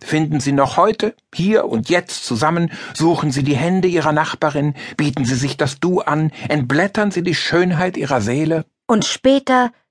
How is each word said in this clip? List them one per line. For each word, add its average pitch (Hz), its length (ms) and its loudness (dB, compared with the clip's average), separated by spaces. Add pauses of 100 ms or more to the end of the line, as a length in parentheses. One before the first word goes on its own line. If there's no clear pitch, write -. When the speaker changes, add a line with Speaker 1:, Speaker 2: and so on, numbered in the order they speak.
Speaker 1:
Finden 156 340 0
Sie 139 120 -2
noch 139 260 2
heute, 208 380 0 (180)
hier 208 320 2
und 113 240 -2
jetzt - 360 -2
zusammen, 160 460 0 (220)
suchen 156 380 0
Sie 139 100 -4
die 143 140 0
Hände 180 320 2
Ihrer 160 240 2
Nachbarin, 151 640 0 (220)
bieten 139 280 0
Sie 123 80 0
sich 135 240 -4
das 143 220 -2
Du 180 220 0
an, 156 300 0 (160)
entblättern 151 600 0
Sie 175 140 -2
die 170 100 0
Schönheit 180 640 0
Ihrer 139 240 0
Seele. 156 440 0 (200)
Speaker 2:
Und 220 180 2
später 262 680 2 (200)